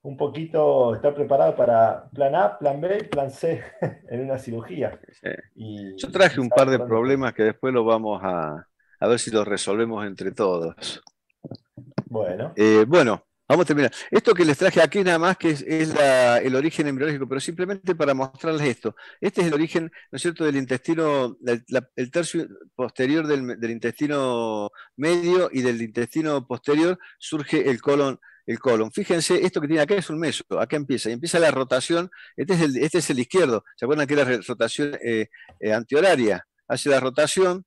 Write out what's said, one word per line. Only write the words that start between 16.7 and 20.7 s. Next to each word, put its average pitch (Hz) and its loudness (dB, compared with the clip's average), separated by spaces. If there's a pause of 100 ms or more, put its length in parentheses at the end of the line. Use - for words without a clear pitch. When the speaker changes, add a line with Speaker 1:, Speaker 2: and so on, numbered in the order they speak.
Speaker 2:
embriológico, 135 -4
pero 135 -4
simplemente 180 -4
para 147 2
mostrarles 147 -4
esto. 117 -4 (260)
Este 151 -2
es 175 2
el 160 0
origen, 160 0 (280)
¿no - -14
es 135 -8
cierto?, 165 -2
del 147 0
intestino, 139 -2